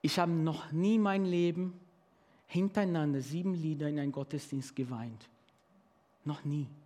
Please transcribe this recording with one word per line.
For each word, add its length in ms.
Ich 180
habe 140
noch 400
nie 260
mein 240
Leben 560
hintereinander 760
sieben 320
Lieder 340
in 120
einen 120
Gottesdienst 640
geweint. 540
Noch 180
nie. 240